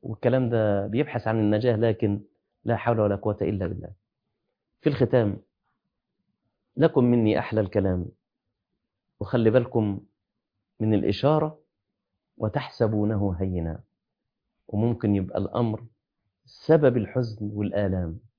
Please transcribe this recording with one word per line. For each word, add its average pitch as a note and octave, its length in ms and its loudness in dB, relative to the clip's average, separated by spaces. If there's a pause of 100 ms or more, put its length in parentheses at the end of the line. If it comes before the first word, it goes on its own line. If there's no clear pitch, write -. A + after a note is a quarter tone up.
والكلام B2 460 -2
ده G#2 380 0
بيبحث A#2+ 420 -4
عن A2+ 120 0
النجاة، G#2+ 360 2
لكن G#2+ 440 0 (440)
لا A2+ 120 0
حول A2+ 240 0
ولا G2+ 160 2
قوة G#2 260 -4
إلا F#2 240 -2
بالله. E2 240 -8 (880)
في - 80 0
الختام، B2 480 0 (1400)
لكم C#3 280 4
مني A2+ 340 4
أحلى - 220 -2
الكلام، F#2+ 460 0 (1120)
وخلي A2 300 2
بالكم A2+ 500 0 (800)
من A2 140 2
الإشارة، D3+ 640 0 (800)
"وتحسبونه G#2+ 1000 -2
هينا"، F2 400 -4 (880)
وممكن G#2+ 480 0
يبقى F#2+ 220 -2
الأمر A2 460 -4 (600)
سبب D3 520 4
الحزن A2 580 -4
والآلام. F#2+ 640 -2 (200)